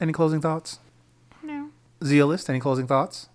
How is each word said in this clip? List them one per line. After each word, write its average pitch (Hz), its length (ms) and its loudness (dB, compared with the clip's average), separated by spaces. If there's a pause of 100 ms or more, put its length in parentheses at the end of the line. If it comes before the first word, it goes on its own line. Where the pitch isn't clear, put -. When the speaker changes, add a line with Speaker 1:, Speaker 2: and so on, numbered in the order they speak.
Speaker 1:
any 160 120 0
closing 156 280 2
thoughts? 160 380 -4 (640)
Speaker 2:
No. 294 280 -10 (340)
Speaker 1:
Zealist, 147 460 4
any 131 100 0
closing 131 260 0
thoughts? 139 480 -2